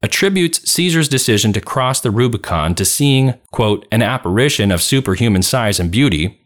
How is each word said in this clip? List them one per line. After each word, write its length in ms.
attributes 640
Caesar's 400
decision 440
to 80
cross 380
the 120
Rubicon 640
to 100
seeing, 480
quote, 400
"an 120
apparition 680
of 120
superhuman 580
size 380
and 100
beauty" 560